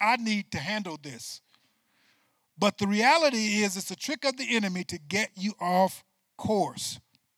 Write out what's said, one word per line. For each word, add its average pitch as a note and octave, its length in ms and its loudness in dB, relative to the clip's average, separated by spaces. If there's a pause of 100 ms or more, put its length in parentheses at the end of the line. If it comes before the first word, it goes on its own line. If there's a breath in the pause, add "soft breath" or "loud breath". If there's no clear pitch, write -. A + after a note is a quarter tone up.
"I A3 160 2
need A3 340 -2
to E3+ 80 -6
handle F3+ 420 -6
this." - 420 -14 (1160)
But G3 200 2
the G3+ 100 -2
reality A3 760 4
is, F#3+ 140 0
it's - 160 -8
a F3+ 40 -10
trick - 280 -8
of B3+ 120 0
the B3 200 -2
enemy F#3 280 0
to F3 140 -8
get F3+ 380 -2
you G3 240 -4
off F3+ 420 2 (340)
course. F3 600 -2 (400)